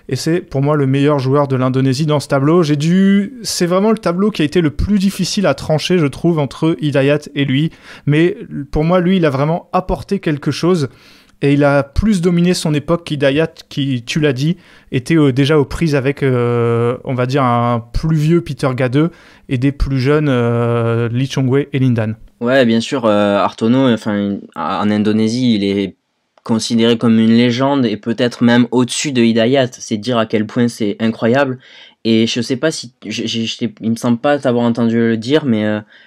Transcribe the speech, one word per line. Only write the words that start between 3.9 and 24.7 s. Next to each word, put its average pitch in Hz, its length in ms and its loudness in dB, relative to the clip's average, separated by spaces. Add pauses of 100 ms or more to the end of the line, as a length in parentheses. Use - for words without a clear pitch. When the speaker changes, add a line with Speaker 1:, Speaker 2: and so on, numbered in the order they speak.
Speaker 1:
le 220 60 0
tableau 190 320 0
qui 185 120 -4
a - 20 2
été 165 160 0
le 156 100 2
plus 202 280 0
difficile 190 480 -2
à 139 80 2
trancher, - 420 -2
je 160 100 2
trouve, 165 320 0
entre 160 440 -2
Hidayat 143 380 2 (140)
et 139 120 0
lui. 139 240 0 (340)
Mais 160 320 2 (360)
pour 156 120 0
moi, 175 160 2
lui, 180 160 2
il 175 80 2
a 151 60 4
vraiment 151 420 -2
apporté 185 460 -4
quelque 151 320 -4
chose. 160 400 0 (520)
Et 139 120 2
il 143 100 2
a 143 180 2
plus 196 380 0
dominé 175 320 2
son 160 220 -2
époque 165 320 -2
qu'Hidayat, 147 460 0 (180)
qui, 135 320 -4
tu 135 180 -4
l'as 151 140 2
dit, 151 240 -2 (340)
était, 151 240 0
euh, 143 160 4
déjà 139 260 2
aux 139 60 4
prises 156 300 -2
avec, 139 280 -2
euh, 120 800 0
on 139 100 -6
va 123 100 -2
dire, 131 180 0
un 120 380 0
plus 160 380 -4
vieux 165 240 2
Peter 143 340 -4
Gade 131 340 0 (380)
et 139 80 -2
des 135 160 0
plus 135 260 -2
jeunes, 147 300 2
euh, 117 800 0
Lee 127 220 -2
Chong-wei 135 400 0
et 143 60 -2
Lin 131 140 2
Dan. 110 240 -2 (260)
Speaker 2:
Ouais, 127 240 4
bien 113 140 2
sûr, 117 260 -2
euh, 104 320 2
Hartono, 113 520 2
enfin, 101 460 -2 (180)
en 92 360 -4